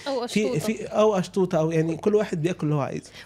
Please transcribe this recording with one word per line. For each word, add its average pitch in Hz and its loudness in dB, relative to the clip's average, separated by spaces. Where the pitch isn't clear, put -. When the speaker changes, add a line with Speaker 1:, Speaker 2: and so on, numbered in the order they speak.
Speaker 1:
أو 254 -2
Speaker 2:
في، 214 0
Speaker 1:
أشطوطة. 247 -2
Speaker 2:
في، 214 -2
أو 214 2
أشطوطة، 180 0
أو 160 2
يعني 160 2
كل 208 2
واحد 196 0
بياكل 175 -2
اللي 147 2
هو 147 0
عايزه. - -6